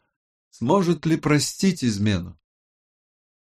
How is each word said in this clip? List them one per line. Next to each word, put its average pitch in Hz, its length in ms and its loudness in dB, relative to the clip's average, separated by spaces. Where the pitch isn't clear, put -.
сможет 165 560 0
ли 156 120 2
простить 151 680 0
измену. 101 560 -2